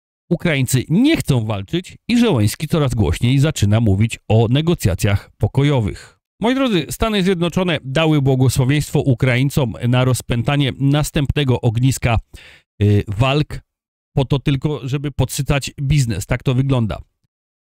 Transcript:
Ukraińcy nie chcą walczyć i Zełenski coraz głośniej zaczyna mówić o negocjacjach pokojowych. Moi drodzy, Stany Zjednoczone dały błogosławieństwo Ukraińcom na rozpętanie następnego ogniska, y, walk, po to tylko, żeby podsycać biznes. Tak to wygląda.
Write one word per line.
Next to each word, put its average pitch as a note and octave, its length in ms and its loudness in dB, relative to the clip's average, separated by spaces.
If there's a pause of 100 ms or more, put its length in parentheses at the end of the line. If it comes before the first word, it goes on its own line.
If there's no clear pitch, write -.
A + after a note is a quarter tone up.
(300)
Ukraińcy C3+ 580 0
nie B3+ 280 2
chcą B2 280 0
walczyć G#2+ 520 -6 (120)
i A#3+ 120 2
Zełenski D3+ 480 2
coraz C#3+ 260 0
głośniej A#2 440 2
zaczyna A#2 420 2
mówić A2 380 0 (100)
o A2 200 4
negocjacjach A2+ 920 0
pokojowych. C3 840 -2 (200)
Moi A#3 140 0
drodzy, A#3 360 0
Stany G#3+ 320 -2
Zjednoczone F3 640 0
dały D3+ 380 2
błogosławieństwo C3+ 800 0
Ukraińcom B2+ 720 0 (140)
na B2+ 160 2
rozpętanie B2+ 760 0
następnego C#3 800 0
ogniska, A#2+ 580 0 (640)
y, G#2 260 4
walk, C3+ 520 -2 (560)
po C#3 80 2
to C3+ 140 -2
tylko, C3+ 500 -4
żeby C#3+ 220 -4
podsycać - 600 -2 (100)
biznes. C3 460 -2
Tak B2+ 160 -4
to C3 120 0
wygląda. B2+ 440 -2 (680)